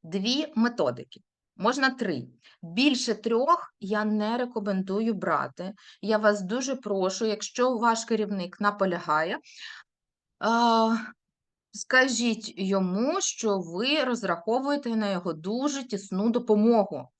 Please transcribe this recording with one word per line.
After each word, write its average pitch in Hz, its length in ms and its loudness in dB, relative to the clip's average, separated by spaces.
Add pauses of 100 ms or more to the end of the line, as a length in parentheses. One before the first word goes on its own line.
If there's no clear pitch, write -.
Дві 226 520 -2
методики, 214 640 -2 (360)
можна 269 340 2
три. 190 320 -4 (400)
Більше 226 520 0
трьох 247 640 0
я 208 240 -2
не 214 340 0
рекомендую 208 760 -2
брати. 170 580 -4 (280)
Я 214 180 0
вас 208 240 4
дуже 254 340 -4
прошу, 196 500 -2
якщо 240 500 -2
ваш 226 280 2
керівник 202 560 -4
наполягає, 185 800 0 (1000)
а, 226 580 4 (760)
скажіть 240 840 2
йому, 196 640 0
що 202 380 0
ви 226 460 0
розраховуєте 247 920 0
на 214 140 2
його 180 220 -2
дуже 247 520 -2
тісну 202 460 -2
допомогу 220 800 2 (120)